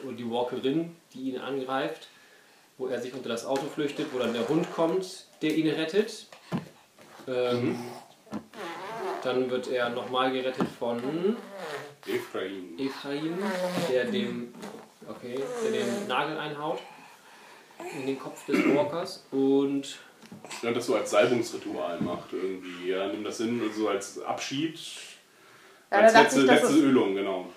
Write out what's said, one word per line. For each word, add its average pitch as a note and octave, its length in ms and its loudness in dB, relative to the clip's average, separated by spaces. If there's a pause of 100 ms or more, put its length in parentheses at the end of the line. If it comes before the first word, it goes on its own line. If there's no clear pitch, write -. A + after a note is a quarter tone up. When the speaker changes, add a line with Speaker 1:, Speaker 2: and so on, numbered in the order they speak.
Speaker 1:
und B2 140 -8
die A#2 120 -6
Walkerin, B2+ 640 0 (180)
die C3 180 -6
ihn B2+ 80 -6
angreift, C3+ 680 -4 (680)
wo B2+ 100 -4
er B2 140 -2
sich B2+ 120 -8
unter B2 140 -8
das A#2 180 -4
Auto C#3 220 0
flüchtet, D3 460 -4
wo B2+ 60 -2
dann A2+ 120 0
der A#2 160 0
Hund D#3 260 0
kommt, F3+ 520 0 (160)
der D#3 140 2
ihn D#3 120 4
rettet. D#3+ 600 0 (1000)
Ähm, B2 460 2
Speaker 2:
Mhm. - 60 -6 (1400)
Speaker 1:
dann B2+ 260 0
wird B2 180 -2
er B2 220 0
nochmal B2+ 420 0
gerettet C3 360 -2 (120)
von C#3 560 0 (720)
Speaker 2:
Efraim. F#2+ 720 -6
Speaker 1:
Efraim, C#3+ 580 -4 (540)
der B2 140 4
dem, - 480 -4 (560)
okay, - 280 -10 (280)
der A3 60 0
den - 360 -2
Nagel D3 300 0
einhaut D3+ 420 -4 (1200)
in C4 80 -6
den C3+ 120 -2
Kopf - 260 -12
des - 120 2 (160)
Walkers E3 580 0
und C#3 680 2 (640)
Speaker 2:
Ja, A#2 80 0
und A#2+ 80 2
das A#2+ 80 -2
so B2+ 100 2
als G2+ 160 0
Salbungsritual G#2+ 880 2
macht - 320 -4
irgendwie. F2+ 580 -6
Ja, F#2+ 160 0
nimm G#2+ 160 -4
das - 160 -6
hin A#2 220 0
und G#2+ 120 -2
so G#2+ 160 2
als - 320 -2
Abschied - 580 -4 (1120)
Speaker 3:
Ja, G3 80 6
Speaker 2:
Als A3 140 12
Speaker 3:
da A3+ 100 12
dachte - 120 4
Speaker 2:
letzte, D3 60 6
Speaker 3:
ich, B2+ 60 8
das D3+ 140 8
Speaker 2:
letzte C#3+ 160 6
Speaker 3:
ist D#3 60 8
Speaker 2:
Ölung, A2+ 320 6
genau. F#2+ 300 -2 (120)